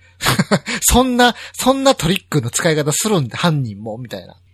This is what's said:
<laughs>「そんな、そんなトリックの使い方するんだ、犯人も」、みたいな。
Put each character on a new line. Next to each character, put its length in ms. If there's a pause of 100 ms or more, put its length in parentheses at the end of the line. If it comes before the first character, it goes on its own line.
(200)
<laughs> 340 (280)
「そ 200
ん 160
な、 180 (180)
そ 200
ん 100
な 120
ト 120
リ 100
ッ 120
ク 120
の 100
使 180
い 60
方 160
す 180
る 120
ん 60
だ、 100
犯 260
人 180
も」、 160
み 100
た 120
い 80
な。 100 (160)